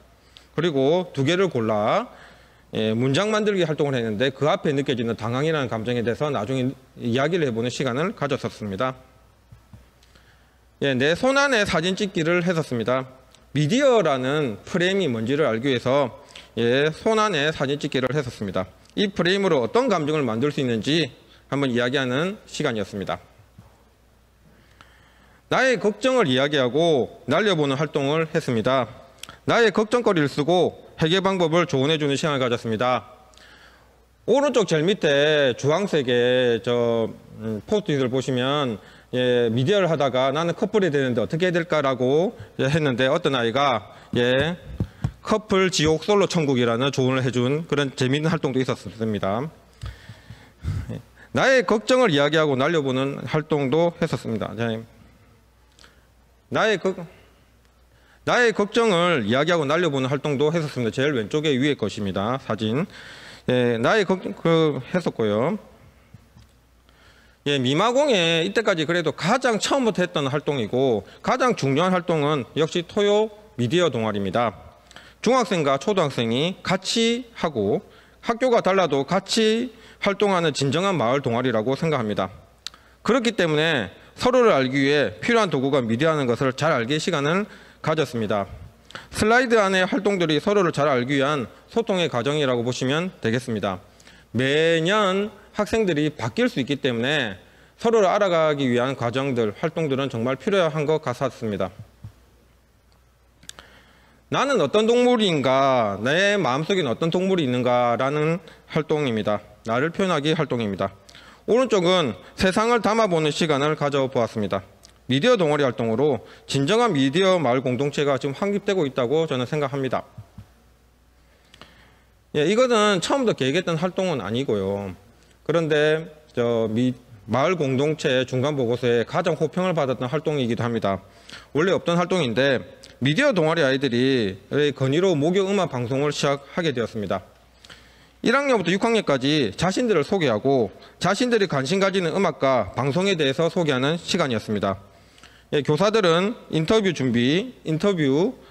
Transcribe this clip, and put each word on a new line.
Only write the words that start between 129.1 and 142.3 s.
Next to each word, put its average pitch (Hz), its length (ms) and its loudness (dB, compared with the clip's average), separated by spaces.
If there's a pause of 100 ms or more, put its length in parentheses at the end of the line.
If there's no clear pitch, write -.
호평을 180 380 -2
받았던 127 360 -2
활동이기도 131 560 -2
합니다. 101 360 -2 (520)
원래 170 180 2
없던 170 240 0
활동인데 139 640 0 (400)
미디어 175 320 2
동아리 165 320 2
아이들이 131 760 0 (360)
건의로 160 400 0
목요 180 320 0
음악 190 220 0
방송을 135 420 -2
시작하게 147 600 -2
되었습니다. 104 480 -4 (1000)
일 226 120 2
학년부터 247 360 0
육 196 120 0
학년까지 147 720 0
자신들을 185 480 0
소개하고 131 680 0 (280)
자신들이 202 480 2
관심 147 320 -2
가지는 185 340 0
음악과 135 640 0